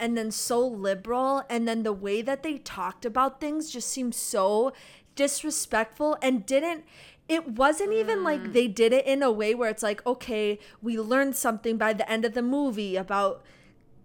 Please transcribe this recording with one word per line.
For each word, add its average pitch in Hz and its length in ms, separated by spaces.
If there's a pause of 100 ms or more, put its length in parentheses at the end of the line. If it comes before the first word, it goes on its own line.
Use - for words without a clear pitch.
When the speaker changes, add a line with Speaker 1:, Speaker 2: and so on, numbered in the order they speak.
Speaker 1:
and 233 180
then 220 140
so 240 340
liberal, 233 840
and 233 200
then 226 160
the 214 80
way 202 300
that 269 200
they 302 160
talked - 460
about 262 360
things 302 300
just 240 180
seemed 247 280
so 214 560 (580)
disrespectful 294 920
and 254 240
didn't, 311 400 (440)
it 330 220
wasn't 302 420
even 440 320
like 302 160
Speaker 2:
Mm. 226 120
Speaker 1:
they 240 140
did 226 260
it 262 140
in 269 160
a 269 80
way 214 240
where 240 160
it's 220 140
like, 208 200
Okay, 214 540 (240)
we 226 160
learned 254 380
something 226 400
by 220 160
the 202 180
end 226 140
of 226 100
the 247 80
movie 240 540
about 190 480 (600)